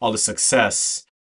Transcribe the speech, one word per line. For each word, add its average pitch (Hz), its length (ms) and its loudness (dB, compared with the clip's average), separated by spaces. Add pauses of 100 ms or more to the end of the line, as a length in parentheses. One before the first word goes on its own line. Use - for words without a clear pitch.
all - 100 0
the 107 80 -2
success - 840 0 (300)